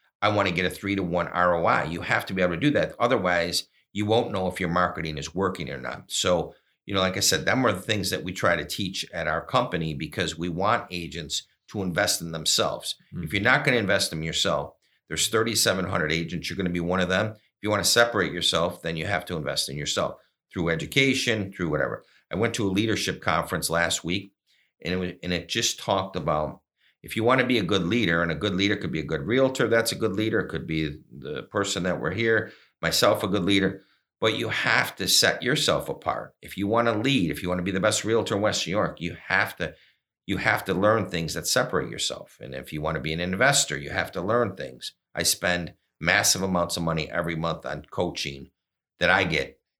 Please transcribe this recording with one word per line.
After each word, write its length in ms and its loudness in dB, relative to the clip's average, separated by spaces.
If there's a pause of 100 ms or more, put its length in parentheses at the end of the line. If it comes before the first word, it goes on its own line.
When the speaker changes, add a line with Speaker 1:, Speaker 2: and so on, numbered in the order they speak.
(200)
Speaker 1:
I 80 2
wanna 240 2
get 140 0
a 40 -2
three-to-one 580 -2
R 260 2
O 120 2
I. 180 2
You 180 -6
have 240 -2
to 80 -8
be 80 0
able 120 2
to 60 -4
do 120 4
that. 280 0
Otherwise, 680 0 (240)
you 140 -2
won't 240 2
know 160 -2
if 140 -4
your 80 0
marketing 500 0
is 160 -8
working 360 -2
or 100 -8
not. 320 -10
So, 420 2 (320)
you 80 -4
know, 60 2
like 160 2
I 40 -4
said, 240 2
them 200 2
are 80 4
the 80 -4
things 300 -2
that 120 -2
we 100 -6
try 240 2
to 80 -2
teach 480 -6
at 140 -4
our 180 -2
company 500 0
because 440 -4
we 100 -4
want 420 0
agents 540 -8 (240)
to 140 -6
invest 380 0
in 120 -8
themselves. 640 -2 (180)
Speaker 2:
Mm. 100 -8
Speaker 1:
If 80 -8
you're 100 0
not 220 4
gonna 140 4
invest 340 0
in 100 -4
yourself, 520 -2 (340)
there's 200 0
thirty-seven 580 2
hundred 260 0
agents. 380 -2
You're 60 -8
gonna 140 0
be 100 -2
one 200 0
of 80 2
them. 280 2
If 260 -20
you 80 -2
wanna 140 2
separate 480 4
yourself, 500 0
then 140 -4
you 100 -4
have 200 -2
to 100 -6
invest 320 -4
in 80 -8
yourself 400 -2 (360)
through 180 0
education, 840 0
through 180 -2
whatever. 340 -2 (280)
I 40 -4
went 180 0
to 120 0
a 40 0
leadership 500 0
conference 500 0
last 340 0
week, 280 -4 (500)
and 120 -2
it 20 0
was, 160 -4 (100)
and 100 -4
it 160 -2
just 300 -2
talked 380 0
about 440 -2 (420)
if 140 -12
you 80 0
wanna 200 4
be 140 2
a 60 2
good 200 2
leader, 380 2
and 80 0
a 60 -2
good 180 -2
leader 220 2
could 160 -6
be 80 -2
a 40 -4
good 220 -4
realtor, 420 2
that's 240 2
a 40 -6
good 160 -2
leader. 280 0
It 80 -2
could 180 -6
be 300 -2 (200)
the 280 -10
person 400 -2
that 160 0
we're 120 -2
here, 400 2 (300)
myself, 400 4
a 60 2
good 160 0
leader. 380 2 (380)
But 160 2
you 140 -2
have 460 2
to 120 -2
set 340 4
yourself 460 2
apart. 540 -4
If 160 -14
you 80 0
wanna 300 4
lead, 340 2
if 120 -6
you 60 -2
wanna 140 0
be 80 -2
the 100 0
best 240 2
realtor 320 2
in 60 0
West 240 0
New 40 -4
York, 300 0
you 160 -4 (120)
have 280 2
to, 180 -6 (520)
you 100 0
have 300 0
to 80 0
learn 340 2
things 260 -4
that 120 -8
separate 440 0
yourself. 500 -8
And 140 -12
if 180 -12
you 100 -6
wanna 180 -2
be 140 -2
an 60 -2
investor, 580 2
you 120 -10
have 220 -4
to 80 -6
learn 360 0
things. 360 -12 (220)
I 80 0
spend 520 0 (260)
massive 420 4
amounts 340 0
of 60 -2
money 280 -2
every 240 -2
month 300 -4
on 260 -8
coaching 600 -4 (480)
that 120 4
I 140 6
get, 340 -2 (200)